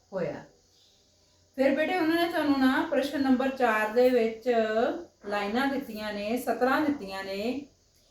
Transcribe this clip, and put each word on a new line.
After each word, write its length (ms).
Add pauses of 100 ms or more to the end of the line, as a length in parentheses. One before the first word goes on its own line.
(140)
ਹੋਇਆ। 300 (1120)
ਫਿਰ 200
ਬੇਟੇ 220
ਉਹਨਾਂ 180
ਨੇ 160
ਤੁਹਾਨੂੰ 280
ਨਾ 320
ਪ੍ਰਸ਼ਨ 320
ਨੰਬਰ 260
ਚਾਰ 380
ਦੇ 220
ਵਿੱਚ 440 (720)
ਲਾਈਨਾਂ 420
ਦਿੱਤੀਆਂ 460
ਨੇ, 240
ਸਤਰਾਂ 440
ਦਿੱਤੀਆਂ 420
ਨੇ 440 (440)